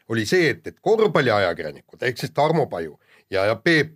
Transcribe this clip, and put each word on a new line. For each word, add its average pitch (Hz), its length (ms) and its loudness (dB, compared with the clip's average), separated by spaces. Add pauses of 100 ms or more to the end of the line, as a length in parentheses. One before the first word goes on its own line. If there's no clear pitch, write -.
oli 113 180 -4
see, 160 300 2
et, - 100 -16
et - 140 -14
korvpalliajakirjanikud, 107 1200 0
ehk 120 160 -2
siis 127 140 -8
Tarmo 151 360 0
Paju 82 280 -8 (360)
ja, 95 140 0
ja 110 100 0
Peep 156 400 0